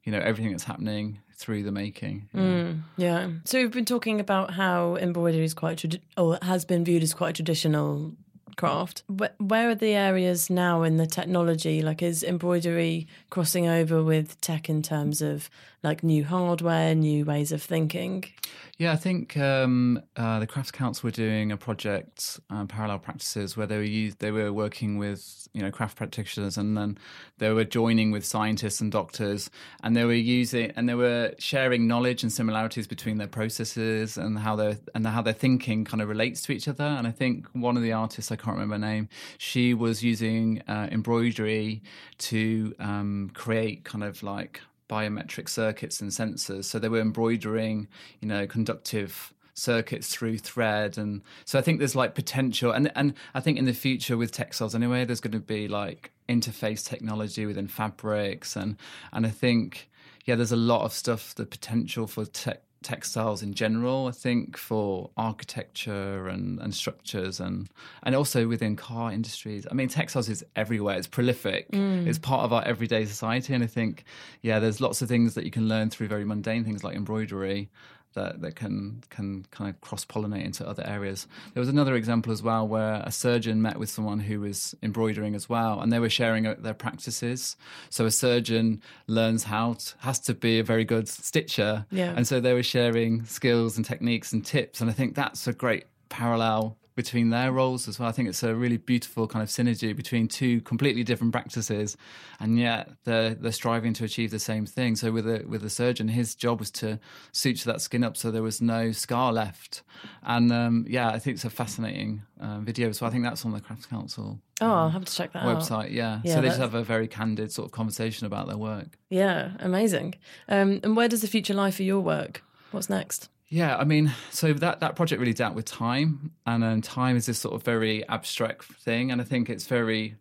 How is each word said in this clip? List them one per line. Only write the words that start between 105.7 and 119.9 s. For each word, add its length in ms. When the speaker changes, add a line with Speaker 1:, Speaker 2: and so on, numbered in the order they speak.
Speaker 1:
surgeon, 380
his 260
job 240
was 140
to 260
suture 400
that 80
skin 240
up 140
so 120
there 120
was 180
no 320
scar 400
left. 500
And, 280
um, 360
yeah, 200
I 120
think 160
it's 100
a 20
fascinating, 760
uh, 200
video. 340
So 140
I 40
think 120
that's 240
on 60
the 80
Crafts 260
Council, 520
Speaker 2:
Oh, 60
I'll 200
Speaker 1:
um, 60
Speaker 2:
have 140
to 80
check 180
that 120
out. 140
Speaker 1:
website. 340
Yeah. 300
Speaker 2:
Yeah, 120
Speaker 1:
So 80
they 60
just 100
Speaker 2:
that's 140
Speaker 1:
have 20
a 100
very 240
candid 420
sort 160
of 60
conversation 540
about 200
their 120
work. 400
Speaker 2:
Yeah, 520
amazing. 560